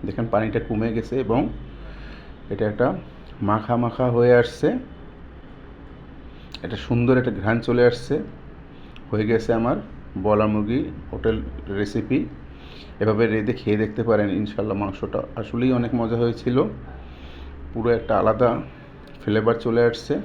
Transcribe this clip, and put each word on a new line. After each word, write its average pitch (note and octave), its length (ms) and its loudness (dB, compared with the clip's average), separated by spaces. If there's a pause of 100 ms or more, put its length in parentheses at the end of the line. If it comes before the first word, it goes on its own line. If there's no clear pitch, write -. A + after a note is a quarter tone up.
দেখেন, A2+ 220 -2
পানিটা A2 340 2
কমে A2+ 320 -2
গেছে A2+ 280 -4
এবং - 200 2 (1080)
এটা G2+ 160 0
একটা G#2+ 200 2 (560)
মাখা G#2+ 340 2
মাখা A#2+ 340 2
হয়ে A#2+ 240 6
আসছে। A#2+ 340 4 (1900)
এটা - 140 -6
সুন্দর B2 420 4
একটা A#2+ 220 2
ঘ্রাণ A2 200 2
চলে A#2+ 260 4
আসছে। A#2+ 280 2 (960)
হয়ে G#2+ 160 2
গেছে A2+ 260 2
আমার A#2 240 2 (400)
ব্রয়লার G#2 320 4
মুরগি G#2+ 320 2 (320)
হোটেল A2+ 240 0 (320)
রেসিপি। G#2 500 0 (840)
এভাবে G#2+ 260 4
রেঁধে A2 260 2
খেয়ে G#2+ 300 2
দেখতে G#2+ 200 -2
পারেন, G#2+ 280 4
ইনশাল্লাহ G2+ 460 -2
মাংসটা G2+ 440 -2 (160)
আসলেই A#2+ 360 0
অনেক A#2+ 220 2
মজা A#2 220 2
হয়েছিল। A#2+ 400 2 (1160)
পুরো A2+ 180 -2
একটা A2+ 280 2
আলাদা A2 320 4 (680)
ফ্লেভার A2 440 2
চলে A#2+ 200 4
আসছে। A#2 300 0 (100)